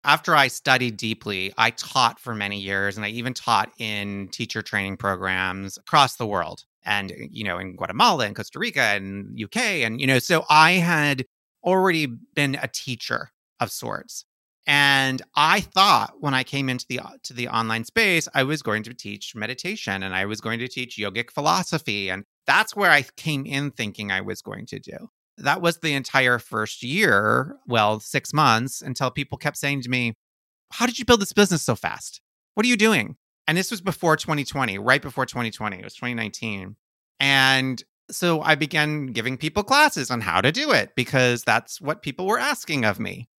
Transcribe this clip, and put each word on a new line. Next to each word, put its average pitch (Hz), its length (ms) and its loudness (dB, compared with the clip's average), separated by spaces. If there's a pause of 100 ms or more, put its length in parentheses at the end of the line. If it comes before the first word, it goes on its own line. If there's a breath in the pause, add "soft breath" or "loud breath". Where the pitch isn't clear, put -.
After 151 300 4
I 135 140 6
studied 123 480 0
deeply, 101 600 -6
I 117 140 4
taught - 480 2
for 117 160 -8
many 101 240 -4
years, 98 380 -2
and 107 100 -6
I 104 40 -4
even 120 240 -6
taught 110 440 0
in 101 540 -6
teacher 110 280 -6
training 98 360 -4
programs 95 840 -4
across 139 380 2
the 117 100 -6
world 87 380 -4 (200)
and, 98 280 -2 (180)
you 110 140 -10
know, 90 140 -4
in 95 180 -12
Guatemala 123 500 2
and 101 80 -6
Costa - 240 -10
Rica 214 220 -4
and 107 580 -2
U 107 80 -8
K. 202 380 -2
And, 113 160 -4
you 135 80 0
know, 131 100 4
so 160 320 0
I 156 220 8
had 151 520 2 (380)
already 180 440 2
been 135 540 -4
a 127 60 -4
teacher - 640 -6 (300)
of 113 100 -2
sorts. - 540 -10 (420)
And 139 560 4 (140)
I 165 240 4
thought 180 580 4
when 143 160 -2
I 131 80 2
came 139 260 -2
into 127 200 -4
the, 123 120 -6 (220)
to - 100 -14
the 120 140 -6
online 113 380 -2
space, 190 500 0
I 139 80 2
was 143 200 -2
going 107 220 -2
to 113 100 -14
teach 101 420 -12
meditation 107 680 -6
and 92 140 -6
I 95 80 0
was 107 160 -6
going 113 200 -6
to 127 60 -6
teach 123 320 -12
yogic 104 320 -6
philosophy. 147 800 -2
And 95 140 -6 (240)
that's 185 260 4
where 202 160 2
I 143 120 6 (140)
came 143 300 -6
in 143 240 -4
thinking 104 400 -8
I 95 100 -2
was 98 220 -10
going 104 240 -14
to - 140 -12
do. - 300 -16 (280)
That 160 240 0
was 170 160 0
the 151 160 -2
entire 127 440 2
first 110 440 -6
year, 127 760 2 (100)
well, 107 340 2
six - 340 -4
months, 131 480 2
until 127 280 -4
people 139 280 -8
kept 147 180 -4
saying 143 260 -2
to 120 60 -10
me, 123 240 0 (600)
"How 233 120 0
did 247 140 -2
you 247 80 -6
build 233 160 6
this - 100 -6
business 190 300 4
so 117 120 0
fast? - 460 -8 (340)
What 214 120 0
are - 20 4
you 247 80 4
doing?" 196 400 2 (320)
And 160 80 2
this 185 140 0
was 196 100 -8
before 170 380 2
twenty 147 260 -2
twenty, 117 340 -4
right 127 220 4
before 135 240 -4
twenty 120 260 -4
twenty. 101 280 -8
It 90 60 -16
was - 100 -14
twenty 123 200 -6
nineteen. 107 600 -8 (420)
And 131 640 4 (280)
so 165 320 0
I 156 140 4
began 151 500 0
giving 120 320 -4
people 156 240 -2
classes 269 480 2
on 120 100 -2
how 95 220 2
to 139 100 4
do 285 180 -2
it 120 260 4
because 123 480 2
that's 113 360 0
what 156 220 -6
people 160 240 -6
were 220 120 0
asking 208 460 -2
of 101 160 0
me. 95 280 -8 (100)